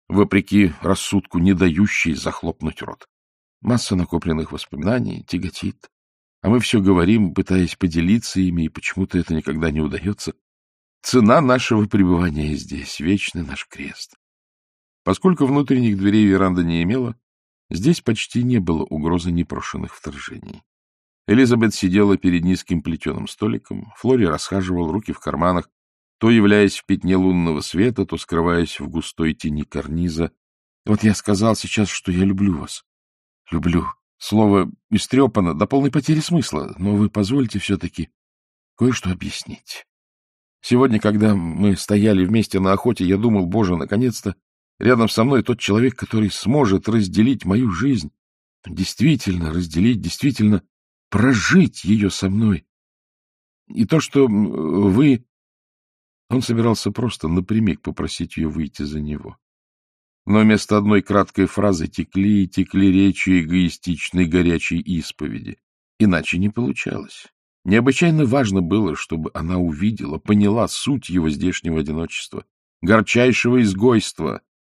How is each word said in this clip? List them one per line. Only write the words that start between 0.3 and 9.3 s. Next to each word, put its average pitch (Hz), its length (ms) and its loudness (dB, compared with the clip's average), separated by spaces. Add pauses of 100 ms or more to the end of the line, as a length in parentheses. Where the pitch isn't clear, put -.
рассудку, 92 580 -2
не 92 140 4
дающий 87 600 0
захлопнуть 78 680 -8
рот. - 260 -16 (540)
Масса 110 340 -2
накопленных 82 560 -4
воспоминаний 90 720 -6
тяготит. - 680 -8 (520)
А - 80 0
мы 120 100 4
все 113 220 0
говорим, 92 520 2
пытаясь 92 420 0
поделиться 90 640 0
ими, 87 260 0
и 76 40 -4
почему-то - 480 -6
это 87 160 -2